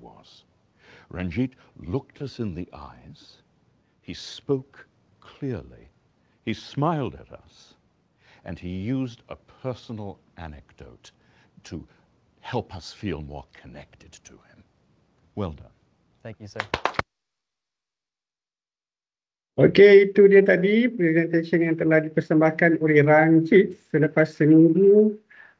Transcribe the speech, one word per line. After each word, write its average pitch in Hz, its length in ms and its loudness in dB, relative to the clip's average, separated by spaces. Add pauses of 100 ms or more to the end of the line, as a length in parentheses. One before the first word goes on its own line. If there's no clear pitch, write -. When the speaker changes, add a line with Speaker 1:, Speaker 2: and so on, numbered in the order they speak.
Speaker 1:
was. - 420 -20 (640)
Ranjit 92 420 -8 (260)
looked - 440 -12
us 135 180 -16
in 104 140 -8
the 87 200 -12
eyes, - 680 -20 (600)
he 117 120 -18
spoke - 720 -12 (360)
clearly, 65 680 -16 (540)
he 113 100 -8
smiled 139 600 -8
at 65 160 -20
us, - 440 -20 (680)
and 90 160 -16
he 90 100 -14
used 117 600 -10
a - 60 -16
personal 110 840 -16 (180)
anecdote 71 760 -20 (520)
to - 240 -18 (540)
help - 340 -12
us 82 160 -20
feel 80 300 -12
more 71 320 -18
connected - 580 -20 (120)
to - 100 -20
him. - 300 -20 (720)
Well 95 160 -8
done. - 220 -20 (480)
Speaker 2:
Thank 110 200 -20
you, 104 60 -20
sir. 110 120 -20 (3000)
Speaker 3:
Okey, 196 560 6
itu 196 160 4
dia 196 160 6
tadi 202 480 0
presentation 165 720 -2
yang 165 160 -4
telah 160 240 2
dipersembahkan 160 800 0
oleh 156 160 2
Ranjit 160 880 2
selepas 156 480 0
seminggu 185 800 4 (440)